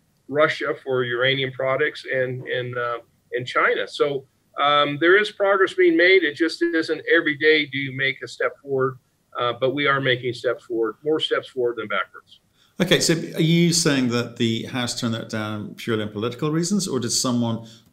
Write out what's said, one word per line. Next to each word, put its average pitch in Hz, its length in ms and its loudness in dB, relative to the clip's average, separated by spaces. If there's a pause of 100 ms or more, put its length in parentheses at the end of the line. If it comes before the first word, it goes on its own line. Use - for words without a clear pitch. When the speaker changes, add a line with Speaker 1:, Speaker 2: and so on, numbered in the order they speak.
(300)
Speaker 1:
Russia 147 540 0
for 127 200 0
uranium 131 480 0
products 135 540 -2
and, 127 420 -4
and, 123 300 -6
uh, 120 220 -6 (340)
and 127 140 -6
China. 165 400 0
So, - 380 -2 (340)
um, 147 400 2
there 175 180 6
is 208 140 0
progress 196 420 2
being 175 220 4
made. 180 280 6
It 143 120 -2
just 160 260 -2
isn't 160 400 -2 (120)
every 156 240 2
day 156 280 4
do 135 120 -8
you 135 180 -6
make 135 260 -2
a 123 60 -8
step - 340 -4
forward, 131 360 -2 (420)
uh, 120 200 0
but 131 140 2
we 143 140 0
are 139 140 2
making 127 320 0
steps - 320 -4
forward, 113 380 -2
more 151 160 0
steps 143 300 -4
forward 120 280 -2
than 107 100 -6
backwards. - 520 -8 (420)
Speaker 2:
Okay, 170 180 4
so - 140 2
are - 280 -4
you 170 300 4
saying 135 380 2
that 117 280 -2
the 113 280 0
House 120 340 -6
turned 117 140 -2
that 113 160 -8
down 107 460 -8
purely 110 280 -2
on 104 60 -6
political 117 420 -4
reasons, 175 360 0
or 127 120 -2
did 117 120 -4
someone 120 560 -2 (260)